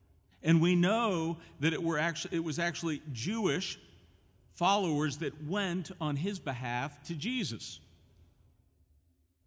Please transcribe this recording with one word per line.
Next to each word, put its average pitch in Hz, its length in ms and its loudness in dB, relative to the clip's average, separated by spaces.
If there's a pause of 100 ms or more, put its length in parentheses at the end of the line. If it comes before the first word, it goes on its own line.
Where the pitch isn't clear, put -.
(440)
And 160 180 8
we 175 140 6
know 175 600 2 (220)
that 156 140 2
it 151 80 -2
were 165 160 0
actu-, 160 340 -2
it 165 120 0
was 156 160 -4
actually 165 420 -2 (100)
Jewish 170 680 -2 (760)
followers 160 640 2
that 151 300 -6
went 185 420 -2 (100)
on 151 160 -2
his 185 220 -2
behalf 127 680 -4
to 175 100 -6
Jesus. 160 640 -6 (1700)